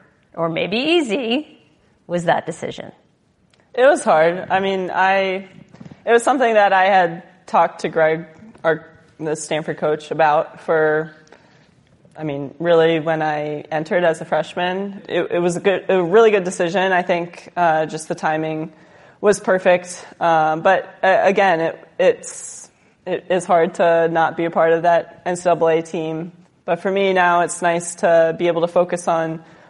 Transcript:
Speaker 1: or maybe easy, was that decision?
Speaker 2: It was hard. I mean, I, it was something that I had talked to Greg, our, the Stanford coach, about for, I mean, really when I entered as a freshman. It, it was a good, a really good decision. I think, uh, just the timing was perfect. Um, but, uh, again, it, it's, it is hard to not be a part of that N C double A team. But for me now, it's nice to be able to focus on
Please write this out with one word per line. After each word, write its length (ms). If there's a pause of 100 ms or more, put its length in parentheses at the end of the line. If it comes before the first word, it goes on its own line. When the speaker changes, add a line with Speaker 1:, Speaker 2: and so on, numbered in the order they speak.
(340)
Speaker 1:
or 140
maybe 280
easy, 840 (480)
was 200
that 200
decision? 460 (840)
Speaker 2:
It 100
was 200
hard. 460
I 100
mean, 320
I, 560 (580)
it 60
was 100
something 320
that 180
I 140
had 600
talked 340
to 80
Greg, 380 (360)
our, 260 (300)
the 160
Stanford 440
coach, 320
about 500
for, 540 (1000)
I 80
mean, 360
really 400
when 220
I 400 (100)
entered 320
as 160
a 40
freshman. 840
It, 240
it 60
was 180
a 40
good, 280
a 140
really 280
good 140
decision. 480
I 100
think, 540
uh, 300
just 220
the 60
timing 580 (480)
was 180
perfect. 640 (160)
Um, 420
but, 300 (100)
uh, 200
again, 380
it, 280 (100)
it's, 720 (360)
it 240
is 140
hard 300
to 340
not 280
be 80
a 60
part 220
of 100
that 420
N 120
C 80
double 240
A 120
team. 520 (320)
But 160
for 100
me 220
now, 280
it's 220
nice 340
to 420
be 100
able 140
to 60
focus 400
on 340 (280)